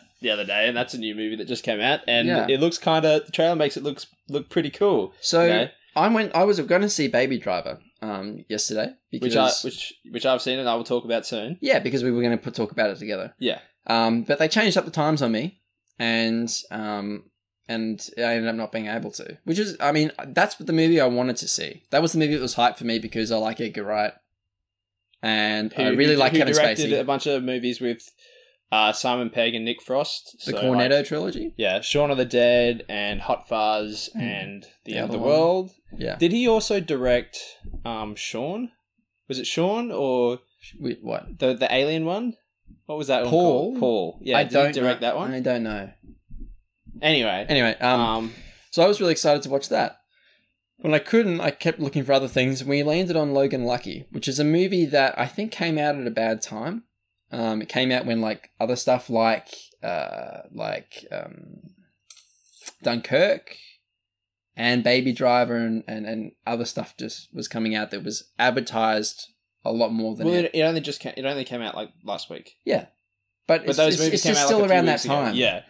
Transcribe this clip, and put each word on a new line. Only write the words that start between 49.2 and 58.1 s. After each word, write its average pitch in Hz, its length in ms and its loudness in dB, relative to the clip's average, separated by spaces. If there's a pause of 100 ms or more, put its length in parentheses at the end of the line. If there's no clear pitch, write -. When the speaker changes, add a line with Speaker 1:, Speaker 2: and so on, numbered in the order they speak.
Speaker 2:
to 131 80 -8
watch 139 180 -2
that. - 300 -2 (800)
When 151 160 0
I 151 40 4
couldn't, 190 420 2
I 147 100 0
kept - 280 -2
looking 139 260 -2
for 139 80 2
other 135 160 4
things, 127 340 0
and 139 80 -6
we 143 120 2
landed 165 340 0
on 147 180 0
Logan 139 300 2
Lucky, 120 460 -4
which - 160 -8
is 139 140 -2
a 147 40 4
movie 175 420 4
that 135 320 2
I 123 80 0
think 214 260 -8
came 165 260 -2
out 147 180 2
at 127 100 -6
a 117 40 -2
bad 110 320 -2
time. 147 420 -8 (460)
Um, 110 320 -4
it 113 60 -10
came 127 240 0
out 123 120 0
when, 113 160 0